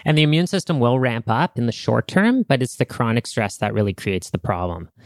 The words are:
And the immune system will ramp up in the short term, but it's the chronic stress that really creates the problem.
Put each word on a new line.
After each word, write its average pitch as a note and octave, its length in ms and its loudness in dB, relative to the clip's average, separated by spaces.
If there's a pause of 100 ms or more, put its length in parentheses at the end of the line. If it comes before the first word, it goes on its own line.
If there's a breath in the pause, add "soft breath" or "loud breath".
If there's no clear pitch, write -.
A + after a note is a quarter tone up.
And D#3 120 4
the D#3 60 6
immune D#3 240 2
system E3+ 320 -2
will A#2+ 200 4
ramp A#2 300 -2
up B2 280 0
in A#2+ 80 -2
the A#2 80 0
short A#2 340 -2
term, A#3 360 2
but C3 180 2
it's - 160 -4
the B2 80 0
chronic A#2 420 -2
stress G#2+ 300 -4
that G#2+ 160 -2
really G#2 200 0
creates F#2 360 -4
the - 80 -4
problem. F2 520 -4 (160 loud breath)